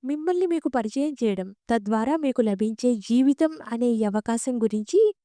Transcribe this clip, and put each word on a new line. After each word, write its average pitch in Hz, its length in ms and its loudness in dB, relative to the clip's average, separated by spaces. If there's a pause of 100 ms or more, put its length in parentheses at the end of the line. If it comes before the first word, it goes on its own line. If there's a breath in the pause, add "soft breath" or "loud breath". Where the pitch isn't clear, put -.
మిమ్మల్ని 320 420 -2
మీకు 330 220 -2
పరిచయం 262 460 -2 (100)
చేయడం, 196 280 -4
తద్వారా 226 640 -2
మీకు 277 240 0
లభించే 220 540 0
జీవితం 269 720 2
అనే 233 200 -2
ఈ 220 180 2
అవకాశం 226 580 -2
గురించి 226 520 2 (100)